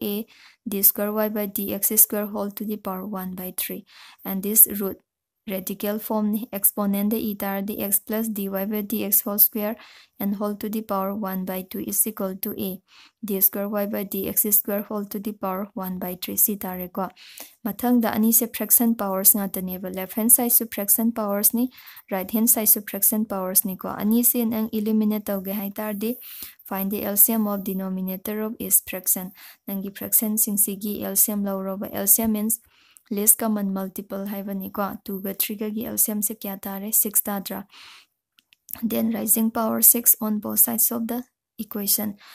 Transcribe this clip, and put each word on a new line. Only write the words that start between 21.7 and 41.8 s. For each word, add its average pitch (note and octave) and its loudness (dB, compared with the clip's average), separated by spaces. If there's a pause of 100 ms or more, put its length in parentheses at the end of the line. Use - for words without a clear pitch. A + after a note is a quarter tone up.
right F#3+ -2
hand A3+ 4
side G#3+ 2
su G#3 4
fraction G3+ 0
powers F#3+ 0
ni F#3 -4
ko. - -8
Ani G#3+ 2
se A#3+ 2
nang A3 0
eliminate G#3+ 2
tau G3+ -2
ge F#3+ -6
hai G3+ -4
tar G#3+ -6
di, G#3+ -2 (480)
find G3 -2
the G#3 -2
L G#3 -2
C G3+ 6
M A3 4
of G3+ 0
denominator F#3+ -2
of A3 -4
each F#3+ 4
fraction. F#3 -2 (340)
Nang G3 -4
gi G3 -6
fraction G#3+ 0
sing G#3 2
si G3+ 2
gi G#3 -4
L G3 -2
C G#3+ 4
M G3+ 0
lau G3 -2
ro F#3+ -4
ba. G#3 -6
L G3 -2
C A3+ 4
M A3 2
means G#3+ 0 (520)
least G#3 4
common G#3 -2
multiple F#3+ -6
ꯍꯥꯏꯕꯅꯤꯀꯣ꯫ G3 -6
Two G3 -6
ꯒ G3 -4
ꯊ꯭ꯔꯤ G#3 -4
ꯒꯒꯤ G#3+ -4
L G#3+ -6
C - 2
M G#3 -2
ꯁꯦ G#3+ -2
ꯀꯌꯥ G3 -8
ꯇꯥꯔꯦ? G3 -8
Six - 2
ꯇꯥꯗ꯭ꯔꯥ? G3 -4 (1160)
Then A3+ 2
rising A3 2
power A3+ 0
six - 6
on G#3+ 0
both G#3+ -2
sides A#3 2
of A#3 -2
the A#3+ -4 (340)
equation. G#3 -2 (180)